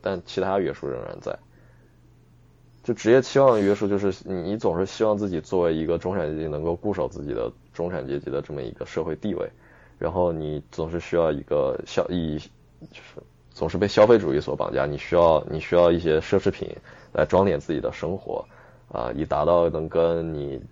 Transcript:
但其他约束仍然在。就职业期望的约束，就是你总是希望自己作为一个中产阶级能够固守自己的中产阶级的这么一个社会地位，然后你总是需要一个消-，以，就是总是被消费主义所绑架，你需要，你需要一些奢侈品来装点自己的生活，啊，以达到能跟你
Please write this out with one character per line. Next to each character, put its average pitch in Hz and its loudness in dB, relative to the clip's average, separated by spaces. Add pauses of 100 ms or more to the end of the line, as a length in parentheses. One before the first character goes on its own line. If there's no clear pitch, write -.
但 95 -4
其 - -6
他 95 0
约 76 -2
束 - -10
仍 64 -6
然 50 -12
在。 - -8 (1400)
就 120 -4
职 110 2
业 131 8
期 - -2
望 135 8
的 110 2
约 101 4
束， 104 -2
就 98 0
是 98 -4
你 92 -6
总 90 0
是 95 2
希 98 -2
望 107 2
自 101 -2
己 82 -2
作 92 -2
为 82 2
一 80 -2
个 85 0
中 92 -4
产 82 -2
阶 78 -6
级 80 -6
能 76 -6
够 85 -2
固 104 -4
守 82 -2
自 71 -10
己 71 -6
的 58 -4 (200)
中 87 -6
产 67 -6
阶 69 -4
级 71 -8
的 71 -4
这 76 -14
么 69 -8
一 58 -10
个 - -14
社 - -6
会 80 -4
地 104 -6
位， - -6 (520)
然 80 -4
后 90 2
你 76 -6
总 80 -6
是 85 -4
需 - -6
要 82 4
一 73 -4
个 69 0
消-， - -2
以， 80 -2
就 - -20
是 - -20 (300)
总 82 -4
是 92 -4
被 101 2
消 107 6
费 117 8
主 80 2
义 73 2
所 71 -4
绑 - -4
架， 67 0
你 73 -6
需 - -6
要， 82 6
你 78 -6
需 - -2
要 87 8
一 87 2
些 78 2
奢 95 0
侈 98 2
品 - -6 (460)
来 87 2
装 92 4
点 82 0
自 82 -6
己 67 -2
的 - -4
生 92 -6
活， - -8 (480)
啊， 60 -6
以 73 -4
达 73 0
到 85 4
能 80 -4
跟 85 0
你 71 -8 (120)